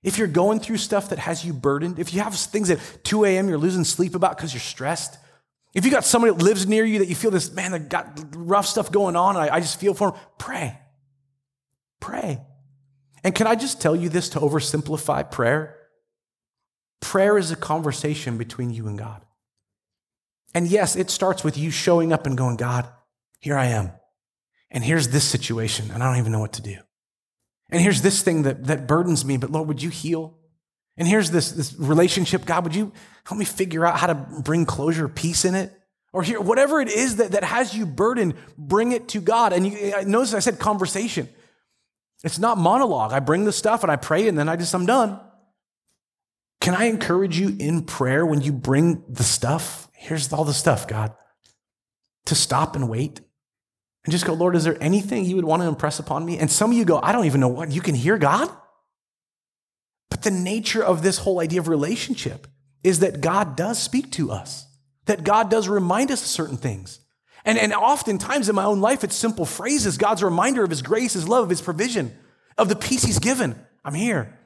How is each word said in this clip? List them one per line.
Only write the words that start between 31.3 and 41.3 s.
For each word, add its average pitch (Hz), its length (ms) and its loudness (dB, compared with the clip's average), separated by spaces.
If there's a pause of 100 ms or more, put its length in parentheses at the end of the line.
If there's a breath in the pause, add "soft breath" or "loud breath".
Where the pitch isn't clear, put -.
this, 165 220 2
this 160 220 -6
relationship, 170 720 2
God, 170 200 0
would 160 100 -4
you 208 180 -2 (320 loud breath)
help 202 140 -10
me 202 60 -2
figure 170 420 -2
out 170 120 2
how 180 100 2
to 165 60 2
bring 151 520 -2
closure, 160 420 -2
peace 160 360 -2
in 185 100 2
it?" 190 180 -2 (400)
Or 185 100 -2
here, 208 180 -2
whatever 269 400 4
it 233 80 0
is 254 280 0
that, 202 160 2
that 202 120 0
has 208 300 0
you 214 120 -2
burdened, 185 480 0 (240 loud breath)
bring 202 340 2
it 233 180 -4
to 214 100 -4
God. 214 320 4
And 180 140 2
you, 202 280 -4
I, 196 80 0
notice 214 320 2
I 202 60 0
said 220 180 0
conversation. 196 680 -2 (960 soft breath)